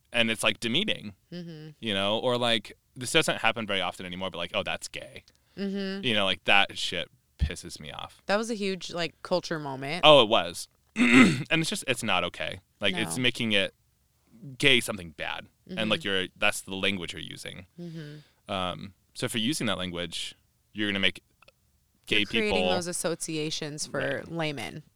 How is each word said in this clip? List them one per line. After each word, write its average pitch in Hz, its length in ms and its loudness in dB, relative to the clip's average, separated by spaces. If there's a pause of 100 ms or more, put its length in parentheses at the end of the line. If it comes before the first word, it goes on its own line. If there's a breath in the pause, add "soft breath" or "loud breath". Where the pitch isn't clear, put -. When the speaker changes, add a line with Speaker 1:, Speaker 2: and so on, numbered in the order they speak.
(120)
Speaker 1:
and 117 180 2
it's, 113 140 -2
like, 107 160 2
demeaning, 117 540 -2 (180)
Speaker 2:
Mm-hmm. 165 380 -14 (100)
Speaker 1:
you 113 140 -4
know? 101 260 0
Or, 123 180 0
like, 117 360 0 (220)
this 120 160 -8
doesn't 156 280 2
happen 113 260 0
very 98 160 -2
often 90 240 -6
anymore, 92 240 -6
but, 85 80 -12
like, 85 160 -6
"Oh, 101 80 0
that's 82 260 -6
gay." - 360 -14 (340)
Speaker 2:
Mm-hmm. 196 480 -6
Speaker 1:
You 120 80 2
know, 104 120 4
like, 92 200 0
that 98 320 6
shit - 320 -4 (300)
pisses - 400 -4
me 76 120 -14
off. - 360 -14
Speaker 2:
That 202 100 2
was 226 140 -4
a - 40 -2
huge, 190 360 -4
like, 170 320 -4
culture 175 340 -2
moment. 139 460 -6
Speaker 1:
Oh, 147 180 12
it 107 80 4
was. 90 380 2 (140)
<clears throat> - 140 -18
And 226 520 6 (140)
it's - 80 -2
just, - 180 -6
it's 127 160 -2
not 92 220 2
okay. 87 340 -6 (200)
Like, 98 160 2
it's 95 220 -2
Speaker 2:
No. 127 60 -2
Speaker 1:
making 120 300 2
it 98 200 2 (840)
gay 135 200 6
something 92 320 -8
bad. 80 360 -8 (280)
And, 110 140 -2
like, 98 120 2
Speaker 2:
Mm-hmm. 104 80 -4
Speaker 1:
you're, 92 180 0 (100)
that's 104 240 0
the 95 140 -10
language 95 380 -2
you're 82 80 -10
using. 92 440 -14 (160)
Speaker 2:
Mm-hmm. 151 720 -14
Speaker 1:
Um, 95 400 -4 (220)
so - 100 -6
if 120 80 -4
you're 117 100 -2
using 139 240 0
that 95 120 0
language, 87 560 -6 (380)
you're 104 160 -2
gonna 98 100 0
make 92 240 0 (840)
gay 110 140 2
Speaker 2:
You're 104 80 2
creating 110 260 0
Speaker 1:
people 92 160 2
Speaker 2:
those 175 180 0
associations 156 1000 -4
for 143 120 -4 (180)
Speaker 1:
Right. - 140 -10
Speaker 2:
laymen. 151 520 -6 (120)